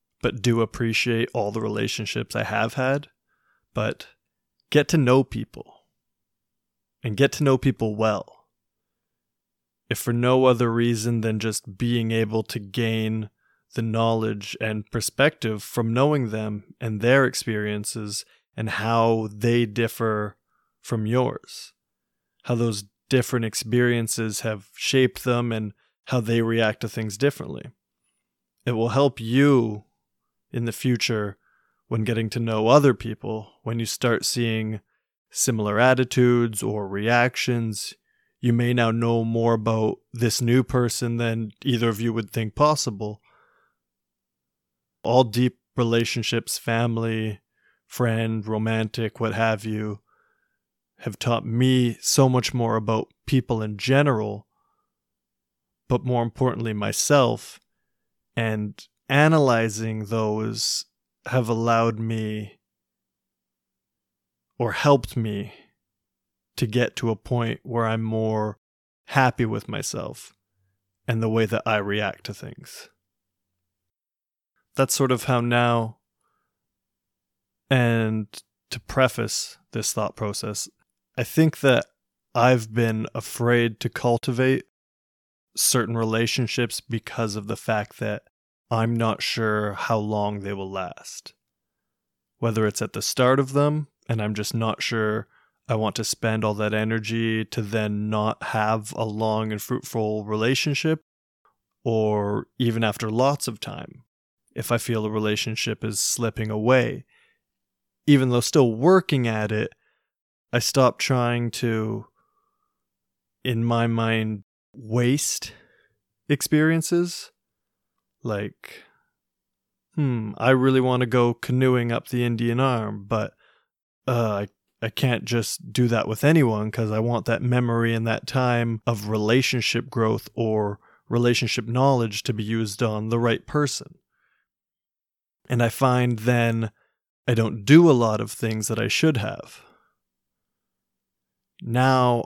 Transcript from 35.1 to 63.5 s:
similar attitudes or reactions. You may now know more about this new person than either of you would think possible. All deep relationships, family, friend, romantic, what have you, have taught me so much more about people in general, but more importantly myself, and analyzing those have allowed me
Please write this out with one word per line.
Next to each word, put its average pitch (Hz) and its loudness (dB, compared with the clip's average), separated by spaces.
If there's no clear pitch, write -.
similar 107 0
attitudes 123 4
or 107 -4
reactions. 117 0
You 120 2
may 120 2
now 117 2
know 117 2
more 113 2
about 110 0
this 117 0
new 123 6
person 120 0
than 113 -2
either 120 2
of 104 -2
you 113 0
would 107 -4
think 110 -4
possible. 107 0
All 127 6
deep 120 0
relationships, 117 0
family, 113 -2
friend, 113 -2
romantic, 110 -2
what 110 -2
have 110 0
you, 107 -6
have - -8
taught 117 -2
me 123 2
so 135 4
much 127 0
more 117 0
about 110 0
people 120 0
in 107 -6
general, 117 0
but - 0
more 123 0
importantly 117 -2
myself, 113 0
and 107 -4
analyzing 113 2
those 110 -2
have 120 0
allowed 117 2
me 110 -6